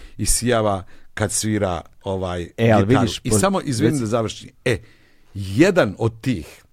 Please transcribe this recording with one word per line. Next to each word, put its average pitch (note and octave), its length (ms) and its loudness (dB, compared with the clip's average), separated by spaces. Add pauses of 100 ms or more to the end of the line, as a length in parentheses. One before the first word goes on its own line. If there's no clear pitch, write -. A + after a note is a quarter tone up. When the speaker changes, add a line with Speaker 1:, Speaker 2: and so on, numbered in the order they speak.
(180)
Speaker 1:
isijava G#2+ 680 0 (300)
kad G#2 180 -2
svira, G2 500 -2 (220)
ovaj, F#2 540 -6
Speaker 2:
E, A2+ 140 4
ali G2+ 140 6
Speaker 1:
gitaru. A2 160 4
Speaker 2:
vidiš, - 180 -2
Speaker 1:
I - 100 -6
Speaker 2:
po-, G#2+ 80 4
Speaker 1:
samo, F#3+ 240 2
izvini A2+ 300 0
Speaker 2:
reci. D3 80 0
Speaker 1:
da A#2 80 -2
završim, A2 420 -4 (160)
e, B2+ 120 0 (560)
jedan A2+ 640 2
od A2+ 240 -4
tih F#2+ 520 -6